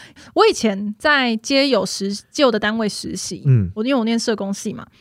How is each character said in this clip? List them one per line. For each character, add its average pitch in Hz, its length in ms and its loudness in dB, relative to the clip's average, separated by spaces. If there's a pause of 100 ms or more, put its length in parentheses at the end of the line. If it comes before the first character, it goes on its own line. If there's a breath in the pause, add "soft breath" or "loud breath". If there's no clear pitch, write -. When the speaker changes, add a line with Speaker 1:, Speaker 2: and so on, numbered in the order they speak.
(340 loud breath)
Speaker 1:
我 403 120 4
以 415 60 4
前 208 460 -2
在 269 380 2
街 277 320 0
友 208 160 2
实-， 196 300 -6 (160)
街 294 140 2
友 254 60 6
的 214 100 0
单 214 180 -2
位 214 100 0
实 - 280 -8
习， - 280 -10
Speaker 2:
嗯。 113 300 4
Speaker 1:
我， 214 100 -4
因 269 80 0
为 277 60 2
我 220 60 0
念 233 140 0
社 233 180 -2
工 202 180 -6
系 202 180 -8
嘛， - 140 -12 (140)